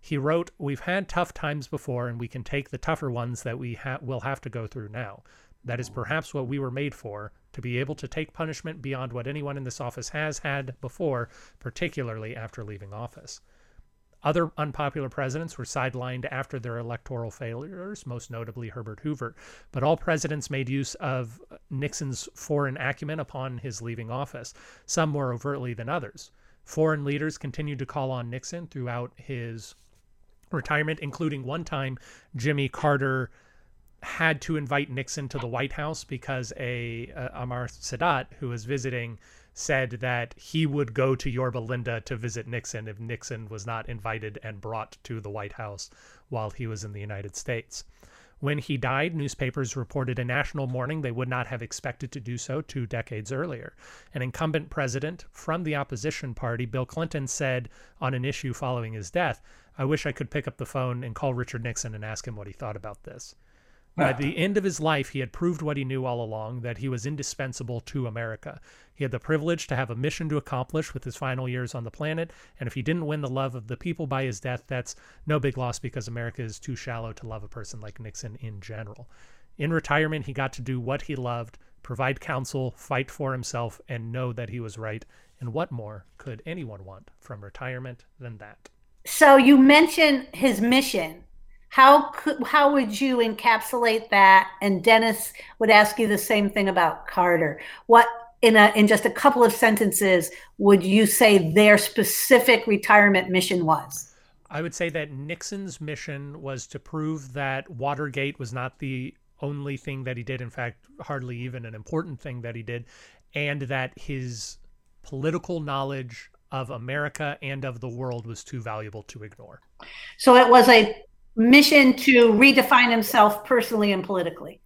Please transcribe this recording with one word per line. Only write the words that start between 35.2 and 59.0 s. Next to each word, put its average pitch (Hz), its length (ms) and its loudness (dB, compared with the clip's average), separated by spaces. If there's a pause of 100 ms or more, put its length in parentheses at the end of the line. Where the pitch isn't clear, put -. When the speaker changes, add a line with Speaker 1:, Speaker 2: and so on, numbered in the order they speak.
Speaker 1:
to 139 100 -8
the 123 80 -8
White 123 260 -6
House 151 320 -8
because 127 520 -8
a, 120 600 -8
uh, 127 280 -12
Anwar 123 240 -8
Sadat, 135 580 -4 (120)
who 131 100 -8
was 117 160 -10
visiting, 120 540 -8 (360)
said 135 360 -2
that 123 460 -6
he 160 300 -2
would 139 280 -4
go 131 200 2
to 127 160 -4
Yorba 123 280 -4
Linda 120 440 -6
to 127 140 -10
visit 113 320 -10
Nixon 113 400 -10
if 104 100 -14
Nixon 113 500 -12
was 104 180 -12
not 113 220 -8
invited 110 540 -8
and 104 180 -12
brought 110 440 -10
to 113 160 -10
the 101 100 -12
White 104 220 -10
House 104 380 -14 (400)
while 107 200 -6
he 120 160 -10
was 107 180 -10
in 104 80 -12
the 104 80 -12
United 101 360 -12
States. - 480 -10 (560)
When 147 180 -4
he 139 180 -6
died, 131 380 -2
newspapers 139 640 -6
reported 127 420 -6
a 127 60 -4
national 139 420 -4
mourning 127 340 -6
they 127 120 -6
would 123 160 -6
not 123 180 -4
have 120 160 -10
expected 123 480 -10
to 139 100 -14
do 120 160 -10
so 135 240 -8
two 131 260 -8
decades 110 440 -10
earlier. 135 460 -8 (380)
An 131 80 -6
incumbent 151 460 -4
president 139 640 -6
from 170 320 -6
the 156 140 -4
opposition 139 580 -8
party, 117 320 -6
Bill 127 200 -6
Clinton, 160 420 -6
said 127 400 -4 (320)
on 131 140 -4
an 123 100 -4
issue 135 280 -6
following 120 420 -6
his 104 180 -12